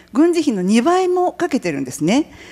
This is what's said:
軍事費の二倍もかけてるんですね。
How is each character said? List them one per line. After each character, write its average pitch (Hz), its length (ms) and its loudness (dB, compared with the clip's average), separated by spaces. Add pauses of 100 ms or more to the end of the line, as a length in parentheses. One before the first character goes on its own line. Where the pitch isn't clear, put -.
(120)
軍 339 200 4
事 330 100 0
費 285 100 -2
の 190 100 -2
二 214 180 2
倍 359 280 2
も 359 240 0
か - 160 -4
け 269 100 -2
て 175 140 -4
る 139 80 -6
ん 139 40 -6
で 123 60 -10
す - 140 -6
ね。 240 260 0 (220)